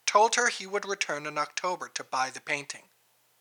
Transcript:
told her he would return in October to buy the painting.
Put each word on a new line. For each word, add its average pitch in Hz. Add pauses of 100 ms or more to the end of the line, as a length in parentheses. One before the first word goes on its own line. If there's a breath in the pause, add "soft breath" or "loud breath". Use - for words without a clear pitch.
told 220
her 240
he 202
would 196
return 156
in 151
October 147
to 139
buy 135
the 135
painting. 143 (580)